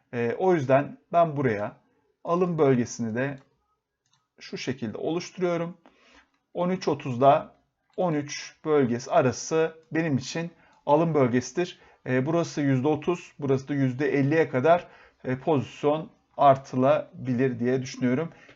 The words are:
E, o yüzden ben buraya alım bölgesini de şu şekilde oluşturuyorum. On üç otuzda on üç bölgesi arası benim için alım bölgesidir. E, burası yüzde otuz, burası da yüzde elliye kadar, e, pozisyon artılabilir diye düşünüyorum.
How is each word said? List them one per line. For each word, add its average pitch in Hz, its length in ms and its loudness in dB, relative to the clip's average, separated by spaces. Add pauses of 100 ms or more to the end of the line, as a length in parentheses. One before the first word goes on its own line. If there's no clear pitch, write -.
(120)
E, 117 260 -2
o 185 160 4
yüzden 139 440 0 (140)
ben 165 240 2
buraya 117 400 -2 (480)
alım 175 340 0
bölgesini 120 560 2
de 135 240 -6 (1000)
şu - 180 -12
şekilde 117 400 -6
oluşturuyorum. 175 760 -4 (800)
On 180 160 -2
üç 185 180 -2
otuzda 139 640 2 (420)
on 175 180 -2
üç - 400 -8 (100)
bölgesi 131 460 0
arası 160 640 0 (180)
benim 156 240 -2
için 170 340 -6 (360)
alım 156 280 2
bölgesidir. 131 640 0 (280)
E, 131 200 0
burası 165 340 -2
yüzde 135 280 2
otuz, 156 500 -2
burası 135 300 -2
da 147 60 -2
yüzde 135 380 0
elliye 143 360 2
kadar, 151 380 2 (380)
e, 127 140 -4
pozisyon 147 720 -2 (260)
artılabilir 131 1200 2
diye 127 240 0
düşünüyorum. 131 500 -2 (240)